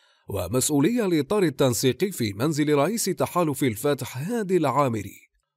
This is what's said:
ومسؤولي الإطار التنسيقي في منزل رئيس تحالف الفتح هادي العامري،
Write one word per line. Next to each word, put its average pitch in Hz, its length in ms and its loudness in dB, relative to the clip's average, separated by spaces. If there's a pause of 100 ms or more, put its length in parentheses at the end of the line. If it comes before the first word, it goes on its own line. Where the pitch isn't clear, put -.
(280)
ومسؤولي 139 760 0
الإطار 175 360 0
التنسيقي 139 680 0
في 110 220 -4
منزل 147 420 0
رئيس 165 300 0
تحالف 151 600 -2
الفتح 131 540 -2
هادي 190 380 -2
العامري، 127 600 0 (380)